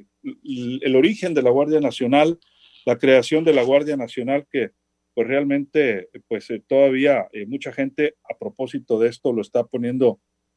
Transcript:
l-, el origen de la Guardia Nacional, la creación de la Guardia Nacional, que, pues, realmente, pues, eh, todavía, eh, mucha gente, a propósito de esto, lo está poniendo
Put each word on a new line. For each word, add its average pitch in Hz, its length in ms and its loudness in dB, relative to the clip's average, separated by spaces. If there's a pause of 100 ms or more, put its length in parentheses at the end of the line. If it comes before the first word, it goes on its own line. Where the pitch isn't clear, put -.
(240)
l-, 127 580 -8
el 131 140 0
origen 180 380 2
de 147 80 2
la 123 80 2
Guardia 147 320 2
Nacional, 143 580 0 (460)
la 120 140 0
creación 135 440 4
de 160 80 4
la 135 120 4
Guardia 143 340 0
Nacional, 131 520 -6
que, 117 200 -4 (460)
pues, 113 120 -2
realmente, 139 840 -2 (180)
pues, 107 240 -8
eh, 107 140 -6
todavía, 135 680 2
eh, 104 140 -10
mucha 135 260 -10
gente, 143 420 -4 (140)
a - 80 -10
propósito 123 640 -6
de 117 100 2
esto, 120 240 -4
lo 113 80 -2
está 117 240 -2
poniendo 123 560 0 (360)